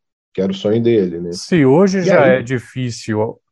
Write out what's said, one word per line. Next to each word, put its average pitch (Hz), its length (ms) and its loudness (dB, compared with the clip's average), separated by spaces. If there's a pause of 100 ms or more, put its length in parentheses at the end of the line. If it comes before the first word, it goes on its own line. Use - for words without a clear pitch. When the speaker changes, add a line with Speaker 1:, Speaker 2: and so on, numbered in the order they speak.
(320)
Speaker 1:
que - 80 -6
era 95 120 -2
o - 20 -4
sonho 110 280 -2
dele, 95 380 0
né? 87 120 -8
Speaker 2:
Se 143 320 0
hoje 185 340 4
Speaker 1:
E 180 40 -4
Speaker 2:
já 175 220 4
Speaker 1:
aí 131 140 4
Speaker 2:
é 127 40 -6
difícil 117 1000 -6 (120)